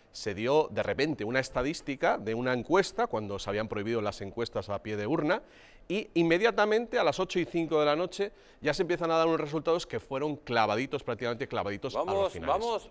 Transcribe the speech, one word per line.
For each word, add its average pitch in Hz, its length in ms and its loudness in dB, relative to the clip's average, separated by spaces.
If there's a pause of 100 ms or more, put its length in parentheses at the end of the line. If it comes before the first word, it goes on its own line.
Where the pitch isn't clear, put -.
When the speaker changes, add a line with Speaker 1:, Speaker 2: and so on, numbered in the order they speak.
(120)
Speaker 1:
se 104 220 -6
dio 131 360 2
de 104 120 -2
repente 110 420 0
una 127 160 0
estadística 139 800 -2
de 110 160 -4
una 127 180 0
encuesta, 180 540 2
cuando 101 320 -4
se - 100 -8
habían 107 200 0
prohibido 107 340 -2
las 104 180 -4
encuestas 104 480 -4
a 98 140 -4
pie 107 160 -6
de 104 80 -2
urna, 156 360 0 (460)
y 190 240 -4
inmediatamente 214 840 4
a 196 60 4
las 147 140 2
ocho 185 200 -2
y 165 80 0
cinco 160 340 2
de 147 60 4
la 147 100 4
noche 185 340 -2 (300)
ya 147 140 2
se 185 80 0
empiezan 165 280 0
a 160 60 4
dar 165 100 6
unos 160 140 2
resultados 160 460 0
que 117 140 -6
fueron 143 360 -4
clavaditos, 113 640 2
prácticamente 120 460 -4
clavaditos 104 460 -4
a 123 60 -2
los 170 60 0
Speaker 2:
Vamos, 190 260 0
Speaker 1:
finales. 170 280 0
Speaker 2:
vamos, 226 300 -4